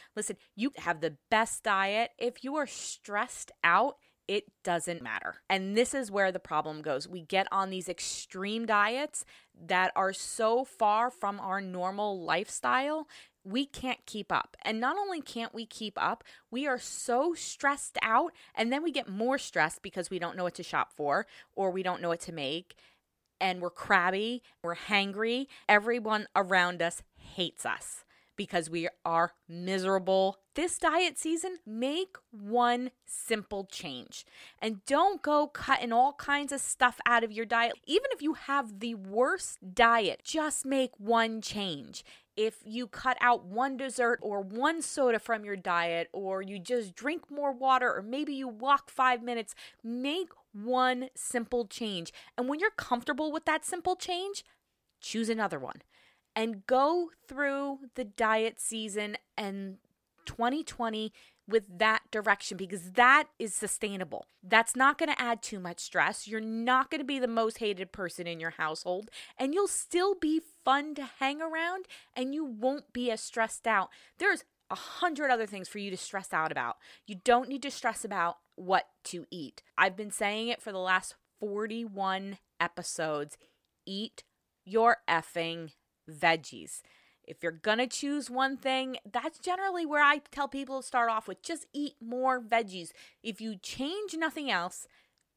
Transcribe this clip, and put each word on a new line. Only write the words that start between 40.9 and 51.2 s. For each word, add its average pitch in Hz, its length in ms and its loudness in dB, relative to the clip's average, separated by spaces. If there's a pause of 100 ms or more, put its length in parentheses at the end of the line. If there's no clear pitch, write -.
one 226 420 2
change. 175 640 -6 (320)
If 214 280 0
you 226 220 -6
cut - 340 0
out 240 240 4
one 247 320 -2
dessert 240 460 0
or 202 180 -2
one 262 420 0
soda 247 360 2
from 214 260 -2
your 202 120 -4
diet, 170 560 0
or 190 280 -2
you 196 200 -8
just 202 340 -2
drink 294 380 -6
more 285 180 -2
water, 254 420 2
or 190 100 -2
maybe 277 320 -4
you 269 120 -6
walk 254 420 2
five 254 320 2
minutes, 233 360 -6 (260)
make 277 460 -4 (240)
one 254 640 0
simple 240 500 -2